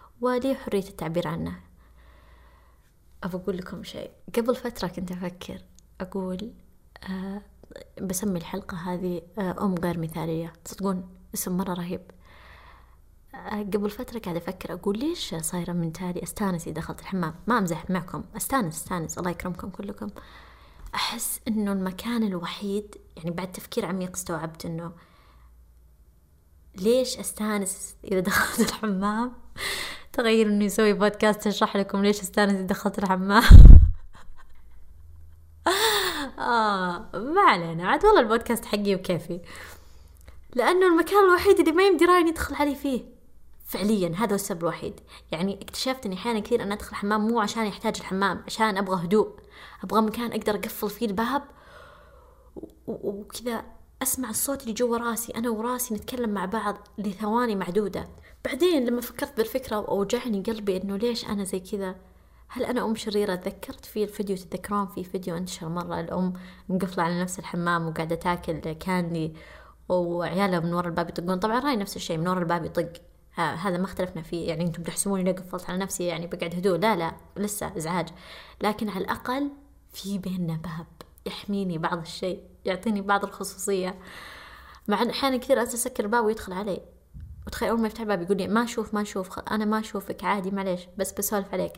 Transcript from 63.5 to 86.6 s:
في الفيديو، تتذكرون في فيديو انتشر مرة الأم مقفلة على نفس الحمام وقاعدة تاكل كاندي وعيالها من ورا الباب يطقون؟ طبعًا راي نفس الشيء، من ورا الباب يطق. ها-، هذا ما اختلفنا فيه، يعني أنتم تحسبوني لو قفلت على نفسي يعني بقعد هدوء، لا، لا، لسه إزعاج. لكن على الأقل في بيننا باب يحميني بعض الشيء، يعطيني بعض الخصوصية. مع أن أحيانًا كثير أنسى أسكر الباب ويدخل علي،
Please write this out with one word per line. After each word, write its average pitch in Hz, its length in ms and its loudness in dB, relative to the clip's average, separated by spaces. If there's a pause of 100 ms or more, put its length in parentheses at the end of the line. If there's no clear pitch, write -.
في 214 200 -4
الفيديو، 202 320 -6
تتذكرون 196 500 -6
في 185 180 -10
فيديو 180 320 -8
انتشر 175 320 -8
مرة 170 320 -6
الأم 175 320 -2 (360)
مقفلة 185 360 -2
على 175 160 0
نفس 180 180 -4
الحمام 170 500 -2
وقاعدة 160 260 -4
تاكل 170 580 -4
كاندي 165 640 -4 (540)
وعيالها 175 720 0
من 170 140 -4
ورا 175 140 -2
الباب 170 200 -4
يطقون؟ 180 300 -4
طبعًا 220 220 0
راي 277 160 -2
نفس 202 200 -6
الشيء، 165 220 -6
من 170 100 -2
ورا 185 100 0
الباب 170 260 -2
يطق. 165 280 -4 (420)
ها-، 160 200 -2
هذا 175 240 -4
ما 185 60 -2
اختلفنا 180 380 -8
فيه، 170 260 -8
يعني 165 160 -4
أنتم 170 180 -4
تحسبوني 185 400 -4
لو 185 100 0
قفلت 180 380 -10
على 180 80 -6
نفسي 185 260 -6
يعني 170 220 -4
بقعد 170 280 -8
هدوء، 180 240 0
لا، 214 180 2
لا، 170 200 -4 (200)
لسه 202 400 -8
إزعاج. 170 320 -4 (520)
لكن 214 280 -2
على 185 160 -6
الأقل 262 460 -4 (420)
في 196 260 -8
بيننا 180 380 -4
باب 165 300 -10 (400)
يحميني 190 520 -6
بعض 170 200 -2
الشيء، - 440 -8 (220)
يعطيني 196 360 -2
بعض 202 240 2
الخصوصية. 185 720 -6 (920)
مع 208 140 0
أن 233 80 0
أحيانًا 269 260 -2
كثير 254 240 2
أنسى 233 140 -4
أسكر 240 300 -4
الباب 226 200 0
ويدخل 214 280 -4
علي، 185 280 -6 (640)